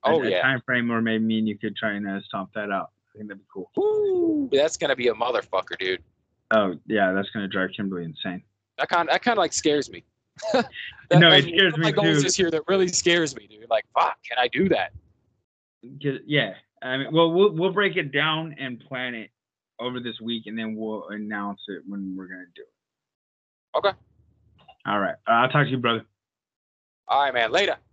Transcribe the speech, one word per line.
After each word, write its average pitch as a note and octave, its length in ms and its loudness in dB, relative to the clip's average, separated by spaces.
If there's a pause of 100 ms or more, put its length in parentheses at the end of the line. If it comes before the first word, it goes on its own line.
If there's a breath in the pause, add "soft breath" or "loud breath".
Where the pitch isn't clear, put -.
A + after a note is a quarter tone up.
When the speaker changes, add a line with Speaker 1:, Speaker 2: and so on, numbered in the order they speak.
Speaker 1:
a, C3+ 120 2
Speaker 2:
Oh, D3+ 60 2
Speaker 1:
a A#2 80 0
Speaker 2:
yeah. F2+ 120 2
Speaker 1:
time C3 240 2
frame A#2+ 240 0
where A#2 120 0
maybe A2 220 0
me A2 160 0
and A2 80 0
you G#2 100 -4
could G#2 200 -6
try G#2+ 160 -2
and, G2+ 120 -6
uh, G2 180 -6
stomp F#2+ 300 -10
that G#2 160 -6
out. F#2+ 220 -4 (220)
I - 40 -20
think G#2+ 120 -14
that'd G2 120 -16
be - 120 -20
cool. - 240 -12
Woo! F#4 720 2
Speaker 2:
That's C#3+ 240 2
gonna C#3 200 0
be A#2+ 120 0
a A#2 60 4
motherfucker, G#2+ 680 -2
dude. F#2 240 -2 (480)
Speaker 1:
Oh, G2+ 240 2 (100)
yeah, G2 280 2
that's F#2+ 160 -2
gonna G2+ 180 -6
drive F#2+ 280 -2
Kimberly F#2+ 280 -6
insane. F2 400 -10 (340)
Speaker 2:
That D3 120 -4
kind, E3+ 180 2
that D3+ 160 0
kinda, A#3 160 2
like, E3 140 2
scares D3 360 0
me. F2 140 -16 (200)
<laughs> - 280 -10
That, - 680 2
Speaker 1:
No, E3+ 100 10
it - 20 10
Speaker 2:
that's D3 140 8
Speaker 1:
scares F3 280 4
Speaker 2:
one - 0 -
of D3+ 60 -4
my D#3+ 60 0
Speaker 1:
me D#3 80 2
Speaker 2:
goals D#3 240 4
Speaker 1:
too. C#3+ 60 4
Speaker 2:
this - 160 0
year E3+ 120 2
that D#3 160 -2
really F#3+ 220 2
scares E3+ 460 2
me, G#2 120 -16
dude. A2 220 -20
Like, A2+ 160 2 (120)
fuck, - 200 2 (100)
can A#2+ 100 -6
I B2 120 2
do E3+ 200 0
that? G2 220 0 (1120)
Speaker 1:
'Cause, C#3 220 -2
yeah. A#2 300 -2 (260)
I B2+ 160 -6
mean, C3+ 160 -6
well, E3 180 4
we'll, F#3+ 200 4
we'll E3+ 200 -2
break F#3+ 240 -2
it D3+ 160 -6
down D#3 480 -4
and B2+ 200 -10
plan B2+ 340 -10
it G#2+ 160 -12 (500)
over B2 200 -6
this A#2+ 200 -10
week, A2+ 280 -8
and G#2+ 100 -8
then A2 180 -6
we'll G#2+ 340 -8
announce G#2 580 -8
it F#2+ 200 -12
when F#2+ 300 -8
we're F#2 100 -12
gonna F2+ 180 -16 (100)
do - 80 -20
it. - 1120 -14
Speaker 2:
Okay. F#3+ 140 0 (960)
Speaker 1:
All G#2 120 0
right. F2+ 160 -2 (120)
I'll A#2 220 4
talk D3 160 4
to - 60 -6
you, C3 60 -2
brother. A#2 260 0 (1040)
Speaker 2:
All C3+ 160 2
right, C3+ 100 -2
man. A#2 180 0
Later. F3 240 0 (180)